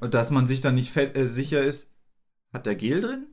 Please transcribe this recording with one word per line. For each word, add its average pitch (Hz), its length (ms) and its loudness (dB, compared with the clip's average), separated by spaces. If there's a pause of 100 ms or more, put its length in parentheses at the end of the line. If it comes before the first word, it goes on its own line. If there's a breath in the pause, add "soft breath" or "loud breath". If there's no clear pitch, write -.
und 120 140 -2
dass 117 160 2
man 131 160 4
sich 131 140 0
dann 131 140 2
nicht 127 160 0
fett, 139 260 0
äh, 131 100 2
sicher 139 360 0
ist, 139 280 -4 (640)
hat - 140 -10
der 104 80 0
Gel 117 260 0
drin 269 320 -4